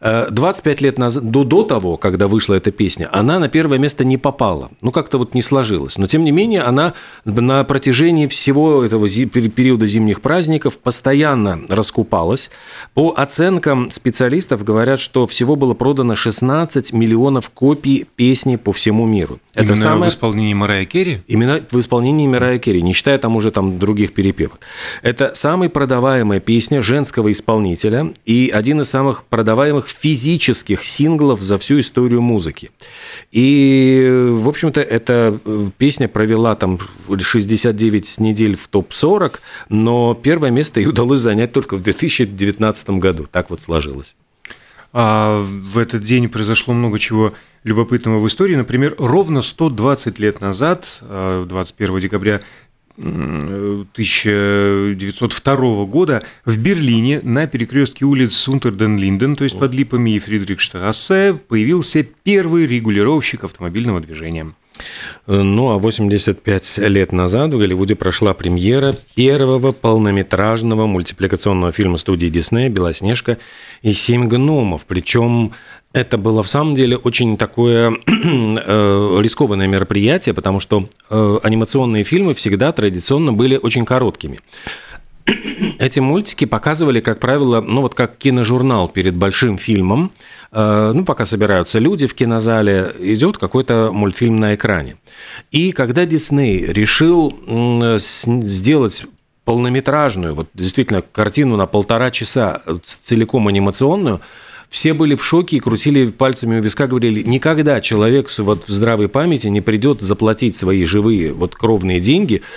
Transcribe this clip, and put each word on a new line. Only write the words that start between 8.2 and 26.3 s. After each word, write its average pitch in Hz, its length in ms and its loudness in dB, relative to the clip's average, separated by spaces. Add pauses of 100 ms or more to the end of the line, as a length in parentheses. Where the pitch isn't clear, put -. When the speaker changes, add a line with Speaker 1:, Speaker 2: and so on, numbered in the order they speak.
Speaker 1:
всего 139 560 2
этого 110 260 2
зи-, 113 180 0
пери-, 113 240 0
периода 123 360 2
зимних 107 340 2
праздников 156 580 0
постоянно 127 880 0
раскупалась. 101 840 -2 (440)
По 160 220 2
оценкам 143 760 0
специалистов, 127 720 -2
говорят, 117 360 2
что 127 260 0
всего 123 280 0
было 135 200 2
продано 127 400 0
шестнадцать 131 800 -2
миллионов 117 560 2
копий 139 560 0 (100)
песни 127 400 2
по 104 160 -2
всему 110 340 0
миру. 98 320 0 (160)
Это 107 100 2
Speaker 2:
Именно 104 120 2
Speaker 1:
самое 165 340 2
Speaker 2:
в - 40 -6
исполнении 107 400 -2
Марайи 101 320 -2
Керри? 175 420 -2
Speaker 1:
Именно 120 420 0
в 123 80 2
исполнении 123 480 0
Мирайи 127 320 0
Керри, 95 240 0
не 90 120 0
считая 139 240 2
там 113 180 0
уже 110 140 0
там 95 280 -2
других 104 360 -2
перепевок. 95 460 -2 (420)
Это 123 320 -2
самая 170 340 0
продаваемая 127 720 0